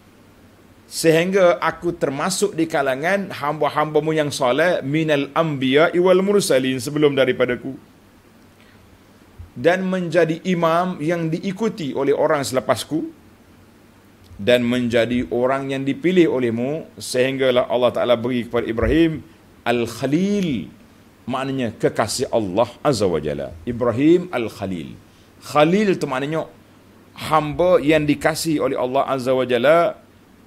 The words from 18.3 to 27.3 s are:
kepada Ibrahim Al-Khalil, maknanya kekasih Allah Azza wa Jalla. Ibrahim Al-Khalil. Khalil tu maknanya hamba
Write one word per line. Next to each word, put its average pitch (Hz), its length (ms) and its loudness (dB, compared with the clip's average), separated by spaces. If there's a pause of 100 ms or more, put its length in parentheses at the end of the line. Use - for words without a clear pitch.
kepada 120 240 -2
Ibrahim 147 540 2 (420)
Al-Khalil, 135 1040 -2 (560)
maknanya 131 480 -4
kekasih 127 560 -2
Allah 110 400 0 (160)
Azza 104 240 2
wa 82 80 0
Jalla. 71 480 -6
Ibrahim 127 640 2
Al-Khalil. 95 640 -8 (480)
Khalil 175 560 2
tu 151 80 -4
maknanya 143 400 -4 (720)
hamba 151 640 2